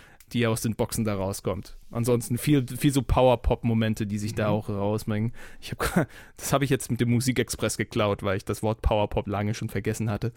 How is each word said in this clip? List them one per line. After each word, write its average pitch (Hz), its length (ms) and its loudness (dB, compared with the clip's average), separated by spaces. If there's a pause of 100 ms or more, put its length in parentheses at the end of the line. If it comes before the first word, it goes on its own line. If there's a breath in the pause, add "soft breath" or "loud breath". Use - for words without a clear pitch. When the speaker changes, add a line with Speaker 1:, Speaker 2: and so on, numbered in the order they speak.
(320 loud breath)
Speaker 1:
die 117 160 2
aus 113 140 0
den 110 120 0
Boxen 113 300 -2
da 104 100 0
rauskommt. 95 640 -4 (140)
Ansonsten 117 460 0
viel, 143 280 4
viel 131 260 0
so 135 100 2
Power-Pop-Momente, 117 1080 2
die 104 100 -2
sich 104 160 -4
da 107 140 0
Speaker 2:
Mhm. 104 60 2
Speaker 1:
auch 107 140 -2
rausbringen. 107 640 -2 (280 loud breath)
Ich - 100 -14
hab, - 380 0 (160 loud breath)
<laughs> - 120 -20
das - 160 -4
hab 139 100 4
ich 131 80 0
jetzt - 200 0
mit 117 100 -2
dem 120 100 2
Musikexpress 120 640 0
geklaut, 104 480 0
weil 98 120 2
ich - 80 -8
das - 200 -4
Wort 110 180 -2
Power-Pop 104 460 0
lange 104 260 -2
schon 110 140 -6
vergessen 107 420 -2
hatte. 113 260 -4